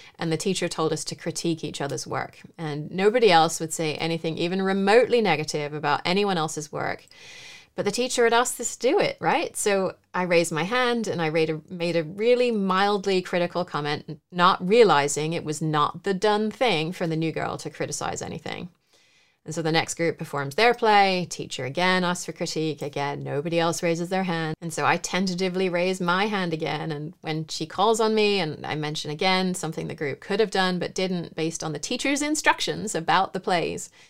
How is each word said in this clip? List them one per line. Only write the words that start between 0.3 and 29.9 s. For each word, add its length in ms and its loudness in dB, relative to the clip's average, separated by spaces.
the 60 0
teacher 300 -2
told 240 -2
us 140 -4
to 100 -8
critique 480 -4
each 180 -8
other's 260 -6
work. 320 -6
And 340 -8
nobody 400 4
else 280 6
would 140 -6
say 220 -2
anything 420 -4
even 240 -2
remotely 600 4
negative 520 0
about 300 0
anyone 340 2
else's 340 -4
work. 340 -6
But 100 -4
the 60 0
teacher 340 0
had 80 4
asked 260 2
us 160 -6
to 160 2
do 80 4
it, 220 0
right? 340 0
So 400 0
I 100 -2
raised 280 4
my 120 0
hand 440 0
and 140 -2
I 80 0
made 200 2
a, 200 -4
made 260 -2
a 80 2
really 480 2
mildly 680 2
critical 420 -2
comment, 560 -6
not 360 4
realizing 680 6
it 120 -4
was 160 -6
not 420 0
the 100 -2
done 380 2
thing 400 0
for 160 -4
the 80 -2
new 160 0
girl 260 -4
to 120 -10
criticize 520 -6
anything. 480 -10
And 100 -10
so 60 -4
the 100 0
next 240 0
group 220 -2
performs 380 -6
their 180 6
play, 560 4
teacher 360 -8
again 380 2
asks 220 -2
for 80 -8
critique, 480 -4
again, 420 -6
nobody 360 -2
else 220 0
raises 280 -2
their 140 -2
hand. 380 -4
And 100 -8
so 140 -2
I 120 4
tentatively 720 -2
raise 320 0
my 260 0
hand 260 -2
again, 380 -4
and 300 -8
when 260 -6
she 180 -6
calls 340 2
on 140 2
me 260 2
and 260 -4
I 100 -4
mention 360 -4
again 440 2
something 320 -6
the 80 -8